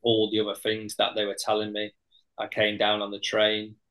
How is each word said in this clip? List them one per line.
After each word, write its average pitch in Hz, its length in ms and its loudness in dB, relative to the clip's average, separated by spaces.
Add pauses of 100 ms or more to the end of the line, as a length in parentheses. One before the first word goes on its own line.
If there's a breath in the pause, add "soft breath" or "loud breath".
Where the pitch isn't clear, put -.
all 110 280 4
the 107 100 0
other 104 160 0
things 110 420 -4
that 101 180 0
they 107 100 0
were 98 140 -4
telling 107 320 0
me. 107 220 -6 (440)
I 107 100 -6
came 107 300 0
down 104 240 2
on 101 100 -6
the 101 80 -10
train 107 560 0 (160)